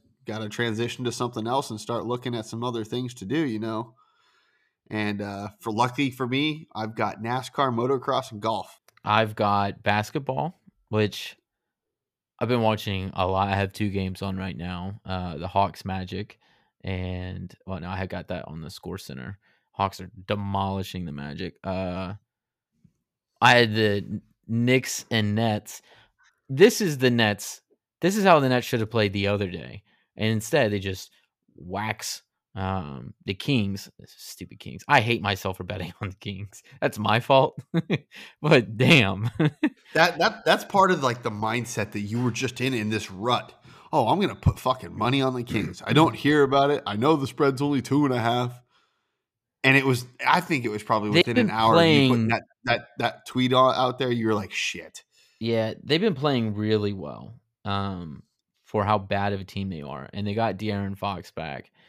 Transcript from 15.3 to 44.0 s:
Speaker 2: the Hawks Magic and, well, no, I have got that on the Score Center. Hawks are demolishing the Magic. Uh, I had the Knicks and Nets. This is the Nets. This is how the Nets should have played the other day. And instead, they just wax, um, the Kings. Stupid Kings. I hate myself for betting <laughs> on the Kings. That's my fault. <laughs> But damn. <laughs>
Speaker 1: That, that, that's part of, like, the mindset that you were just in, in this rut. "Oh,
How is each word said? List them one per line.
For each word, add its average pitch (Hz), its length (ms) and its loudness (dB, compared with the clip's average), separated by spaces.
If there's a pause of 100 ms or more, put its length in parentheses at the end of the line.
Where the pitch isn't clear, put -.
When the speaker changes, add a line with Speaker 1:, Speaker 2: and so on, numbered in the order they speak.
Speaker 2:
the 85 100 -8
Hawks - 360 0
Magic 92 540 -8 (460)
and, 92 680 -8 (140)
well, 92 140 -10
no, 87 80 -10
I 95 80 -8
have 95 140 -6
got 90 180 -10
that 90 180 -8
on 80 140 -14
the 78 100 -14
Score 92 280 -12
Center. 64 400 -14 (340)
Hawks - 280 -2
are 92 100 -14 (160)
demolishing 98 800 -4
the 76 80 -8
Magic. 71 520 -10
Uh, 92 500 -6 (1300)
I 123 140 10
had 117 200 6
the 104 460 0 (260)
Knicks 123 640 0
and 104 240 2
Nets. 107 480 -2 (640)
This 190 320 6
is 156 180 -2
the 127 120 4
Nets. 110 520 0 (380)
This 190 160 2
is 202 80 2
how 170 160 8
the 135 80 2
Nets 123 180 2
should 120 140 0
have 107 100 -2
played 104 220 2
the 98 160 0
other 101 220 0
day. 78 320 -12 (340)
And 110 140 0
instead, 110 420 2
they 104 60 0
just 95 320 -8 (460)
wax, 98 640 -8 (320)
um, 90 580 -6 (140)
the 98 80 -4
Kings. 98 560 -2 (160)
Stupid - 540 -18
Kings. - 280 -14
I 139 140 6
hate 113 180 0
myself 98 380 -4
for 92 60 -8
betting 92 320 -8
<laughs> - 40 -12
on 104 100 -6
the 95 60 -14
Kings. 101 460 -12 (180)
That's 135 180 -2
my 107 220 2
fault. 135 380 4 (160)
<laughs> - 680 -6
But 123 340 4
damn. 113 580 4
<laughs> - 60 -2 (540)
Speaker 1:
That, 165 240 4
that, 214 260 0
that's 208 200 2
part 190 260 4
of, 156 120 0
like, 123 200 0
the 117 80 -4
mindset 110 600 -4
that 104 80 -6
you 107 220 -4
were 123 80 2
just 120 300 -4
in, 131 140 0
in 107 160 -2
this 107 200 -4
rut. 104 440 -4 (380)
"Oh, 131 160 2